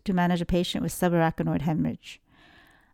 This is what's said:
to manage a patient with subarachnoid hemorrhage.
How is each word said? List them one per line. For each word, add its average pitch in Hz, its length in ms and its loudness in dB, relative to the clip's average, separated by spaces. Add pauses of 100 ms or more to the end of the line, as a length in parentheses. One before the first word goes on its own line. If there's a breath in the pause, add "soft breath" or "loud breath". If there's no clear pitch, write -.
to - 80 -2
manage 175 300 2
a 170 40 -6
patient 180 380 0
with 160 80 -4
subarachnoid 165 680 0
hemorrhage. - 600 -4 (720 soft breath)